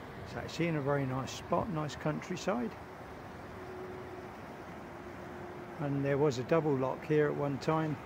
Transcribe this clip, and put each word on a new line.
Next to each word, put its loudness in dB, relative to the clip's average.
It's -8
actually 0
in 2
a 0
very 4
nice 0
spot, 0
nice -2
countryside. 0
And 2
there 6
was 6
a 0
double 4
lock 2
here 6
at 2
one 2
time 2